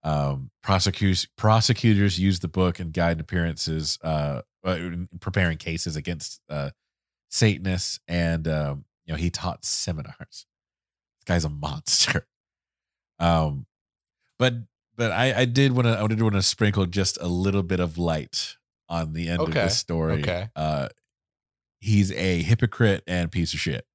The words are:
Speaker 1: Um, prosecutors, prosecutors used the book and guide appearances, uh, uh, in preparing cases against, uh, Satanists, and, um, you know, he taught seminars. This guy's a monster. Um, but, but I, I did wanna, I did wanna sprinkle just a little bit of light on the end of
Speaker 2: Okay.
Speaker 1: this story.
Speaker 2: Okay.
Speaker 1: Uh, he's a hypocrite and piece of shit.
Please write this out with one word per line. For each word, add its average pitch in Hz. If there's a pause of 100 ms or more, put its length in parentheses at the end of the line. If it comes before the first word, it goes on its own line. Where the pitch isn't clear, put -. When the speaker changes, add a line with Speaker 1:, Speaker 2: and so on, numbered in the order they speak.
Speaker 1:
Um, 71 (120)
prosecutors, 95 (100)
prosecutors 107
used 95
the 90
book 90
and 82
guide 85
appearances, 80
uh, 73 (240)
uh, 92
in 87 (120)
preparing 90
cases 80
against, 78 (100)
uh, 71 (600)
Satanists, 92
and, 82
um, 73 (220)
you 85
know, 78
he 85
taught -
seminars. - (1040)
This -
guy's 87
a 78
monster. 73 (920)
Um, 80 (720)
but, 127 (420)
but 113
I, 110
I 127
did 131
wanna, 120
I 107
did 110
wanna 104
sprinkle 101
just 90
a 87
little 95
bit 90
of 82
light 82 (320)
on 82
the 82
end 85
of 82
Speaker 2:
Okay. 80
Speaker 1:
this 92
story. 80
Speaker 2:
Okay. 90
Speaker 1:
Uh, 76 (920)
he's 101
a 87
hypocrite 107
and 87
piece 85
of 78
shit. 65